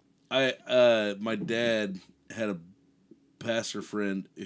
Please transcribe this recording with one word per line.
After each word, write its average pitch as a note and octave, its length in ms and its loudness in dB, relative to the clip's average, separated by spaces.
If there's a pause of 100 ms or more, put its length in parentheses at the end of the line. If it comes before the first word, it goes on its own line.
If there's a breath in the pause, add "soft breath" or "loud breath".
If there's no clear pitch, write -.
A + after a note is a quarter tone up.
(300)
I, C3 240 0 (140)
uh, A2+ 520 6
my A2+ 160 -4
dad G#2+ 640 -2 (360)
had A2 140 -4
a G2 80 -4 (840)
pastor A2 420 -4
friend G2 460 -4 (180)